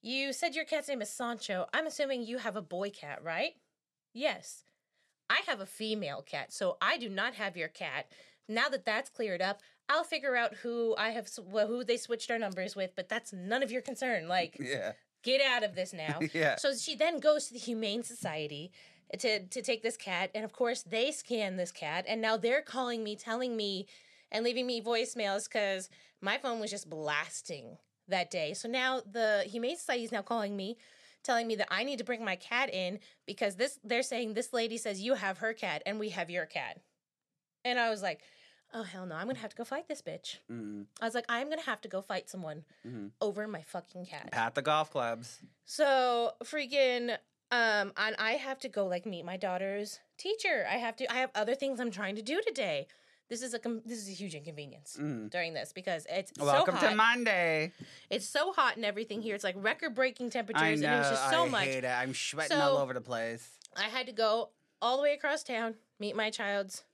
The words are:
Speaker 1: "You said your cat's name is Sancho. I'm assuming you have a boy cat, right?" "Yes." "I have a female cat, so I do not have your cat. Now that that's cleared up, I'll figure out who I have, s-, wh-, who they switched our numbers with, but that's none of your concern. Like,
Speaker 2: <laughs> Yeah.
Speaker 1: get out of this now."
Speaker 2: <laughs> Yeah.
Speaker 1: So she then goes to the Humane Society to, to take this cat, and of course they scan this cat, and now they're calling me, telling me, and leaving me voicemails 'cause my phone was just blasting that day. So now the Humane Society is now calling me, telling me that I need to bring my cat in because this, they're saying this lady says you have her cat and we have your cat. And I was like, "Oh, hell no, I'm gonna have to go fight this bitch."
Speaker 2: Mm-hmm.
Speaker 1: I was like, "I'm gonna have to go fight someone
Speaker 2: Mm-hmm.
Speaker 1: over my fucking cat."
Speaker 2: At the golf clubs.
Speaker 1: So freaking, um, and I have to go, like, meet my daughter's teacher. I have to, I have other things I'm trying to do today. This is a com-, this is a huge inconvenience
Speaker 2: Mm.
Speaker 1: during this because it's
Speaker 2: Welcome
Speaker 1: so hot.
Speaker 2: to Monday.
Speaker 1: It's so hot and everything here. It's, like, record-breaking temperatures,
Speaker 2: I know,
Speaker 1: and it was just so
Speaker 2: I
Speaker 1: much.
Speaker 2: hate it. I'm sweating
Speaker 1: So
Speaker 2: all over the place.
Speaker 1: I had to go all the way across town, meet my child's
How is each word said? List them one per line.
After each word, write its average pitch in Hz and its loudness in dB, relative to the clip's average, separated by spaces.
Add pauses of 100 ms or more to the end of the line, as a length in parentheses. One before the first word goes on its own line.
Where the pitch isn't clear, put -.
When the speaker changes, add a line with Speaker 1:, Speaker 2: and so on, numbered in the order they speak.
Speaker 1:
"You 269 -2
said 285 -2
your 320 -2
cat's 294 -2
name 262 -2
is 208 -6
Sancho. 233 -2
I'm 311 2
assuming 269 -2
you 233 -6
have 220 -4
a 208 -4
boy 180 -4
cat, 147 -10
right?" 170 -2 (600)
"Yes." - -4 (680)
"I 285 6
have 262 0
a 196 -8
female 208 -4
cat, - -8
so 185 0
I 233 4
do 233 -6
not 196 -2
have 196 -4
your 165 -4
cat. 147 -6 (400)
Now 226 2
that 269 -4
that's 220 0
cleared 185 -2
up, 202 0 (260)
I'll 311 4
figure 277 0
out 233 2
who 233 0
I 214 2
have, 220 -4
s-, - -12
wh-, 202 2
who 240 -2
they 233 2
switched 240 -4
our 226 2
numbers 185 -2
with, 190 -4
but 185 -6
that's 226 -4
none 202 0
of 226 0
your 254 -2
concern. 226 -2
Like, 175 0
Speaker 2:
<laughs> - -18
Yeah. 123 -2 (280)
Speaker 1:
get 262 4
out 254 4
of 185 -2
this 180 -4
now." 156 -2
Speaker 2:
<laughs> 151 -4
Yeah. 156 6
Speaker 1:
So 277 2
she 285 -4
then 311 2
goes 302 6
to - -12
the 240 -10
Humane 220 -2
Society 156 -6 (480)
to, 214 2
to 233 -6
take 226 -2
this 226 0
cat, 185 -2
and 214 -2
of 214 -6
course 247 0
they 226 2
scan 214 -2
this 180 -2
cat, 165 -2
and 226 0
now 220 4
they're 240 2
calling 240 -2
me, 214 -4
telling 233 -4
me, 202 -2 (460)
and 226 0
leaving 240 0
me 240 -2
voicemails 226 0
'cause 196 -2 (300)
my 202 0
phone 233 -2
was 208 -2
just 196 -8
blasting 151 -4 (300)
that 180 0
day. 165 -2
So - -8
now 254 0
the 208 2
Humane 233 -2
Society 247 -2
is 220 -6
now 208 -2
calling 208 -2
me, 196 -4 (460)
telling 233 2
me 220 2
that 202 0
I 196 2
need 277 -4
to 240 -4
bring 226 -4
my 190 0
cat 240 0
in 185 -2 (300)
because 202 0
this, 247 0
they're 240 0
saying 233 -2
this 240 -4
lady 226 0
says 196 -4
you 247 2
have 196 0
her 226 0
cat 180 -2
and 208 -2
we 214 -2
have 170 -4
your 175 0
cat. 143 -6 (840)
And 247 2
I 233 4
was 214 -2
like, 175 -2 (520)
"Oh, 226 -6
hell 185 -8
no, 165 -6
I'm 180 -4
gonna 254 -4
have 220 -8
to - -16
go 233 -8
fight 302 -6
this 302 -6
bitch." - -10 (120)
Speaker 2:
Mm-hmm. 104 -8 (180)
Speaker 1:
I 226 -2
was 226 -2
like, 233 -2
"I'm 240 -2
gonna 311 -2
have 226 -4
to 214 -12
go 190 -4
fight 190 -6
someone 160 -10 (240)
Speaker 2:
Mm-hmm. 110 -8 (140)
Speaker 1:
over 208 -2
my 196 -8
fucking 180 -12
cat." - -14
Speaker 2:
At 117 0
the 139 2
golf 151 2
clubs. 117 -2 (260)
Speaker 1:
So 254 4 (120)
freaking, 254 2 (400)
um, 214 4
and 214 2
I 220 2
have 269 -6
to 262 -6
go, 202 0
like, 180 -2
meet 175 -6
my 175 -6
daughter's 196 -2 (180)
teacher. 359 0
I 208 2
have 233 -2
to, 254 -2
I 233 0
have 254 0
other 214 2
things 269 0
I'm 240 0
trying 196 -4
to 220 -6
do 294 0
today. 190 0 (400)
This 233 -6
is 240 -4
a 226 -2
com-, 226 -4
this 233 -6
is 202 -10
a 196 -10
huge 180 -6
inconvenience 147 -12
Speaker 2:
Mm. 123 -2
Speaker 1:
during 170 -2
this 139 -4
because 180 -4
it's 190 -2
Speaker 2:
Welcome 143 6
Speaker 1:
so - 4
hot. 214 8
Speaker 2:
to 208 2
Monday. 196 6 (380)
Speaker 1:
It's 196 -2
so 339 2
hot 262 4
and 226 -4
everything 208 -2
here. 214 -2
It's, 202 -6
like, 185 0
record-breaking 247 0
temperatures, 220 2
Speaker 2:
I 160 6
know, 147 4
Speaker 1:
and 147 6
it 143 6
was 139 6
just 135 4
so - 6
Speaker 2:
I - 2
Speaker 1:
much. 233 4
Speaker 2:
hate 131 0
it. 127 0
I'm 127 0
sweating 156 0
Speaker 1:
So - 6
Speaker 2:
all 180 6
over 131 2
the 123 -2
place. 113 -2 (280)
Speaker 1:
I 190 0
had 247 -2
to 247 -12
go 220 4 (320)
all 240 4
the 277 4
way 294 6
across 294 0
town, 226 -2 (240)
meet 208 -2
my 214 2
child's 202 -2 (100)